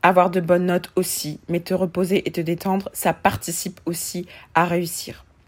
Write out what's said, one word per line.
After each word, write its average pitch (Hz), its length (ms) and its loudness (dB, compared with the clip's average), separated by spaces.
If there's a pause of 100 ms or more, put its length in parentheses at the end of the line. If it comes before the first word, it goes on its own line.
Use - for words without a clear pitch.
Avoir 180 260 6
de 180 100 0
bonnes 180 280 2
notes 180 280 0
aussi, 165 440 -4 (100)
mais 170 100 0
te 175 140 -4
reposer 180 520 0
et 165 60 -4
te 175 80 -4
détendre, 170 540 -2
ça 165 200 0
participe - 720 -4
aussi 175 420 -6 (260)
à 160 100 4
réussir. 170 600 -4 (220)